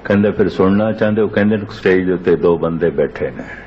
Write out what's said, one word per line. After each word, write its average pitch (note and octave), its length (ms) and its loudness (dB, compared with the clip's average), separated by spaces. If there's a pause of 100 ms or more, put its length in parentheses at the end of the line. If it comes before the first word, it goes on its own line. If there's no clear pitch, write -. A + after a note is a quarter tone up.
ਕਹਿੰਦਾ, G2+ 260 2
"ਫਿਰ G2 180 0
ਸੁਣਨਾ G2 440 2
ਚਾਹੁੰਦੇ G#2+ 300 0
ਹੋ?" G2+ 60 0
ਕਹਿੰਦੇ, G#2 300 0 (120)
"ਸਟੇਜ F#2 360 0
ਦੇ F#2 60 0
ਉੱਤੇ F2 240 2
ਦੋ E2+ 220 2
ਬੰਦੇ E2 320 -2
ਬੈਠੇ C#2+ 400 -2
ਨੇ।" - 140 -14 (220)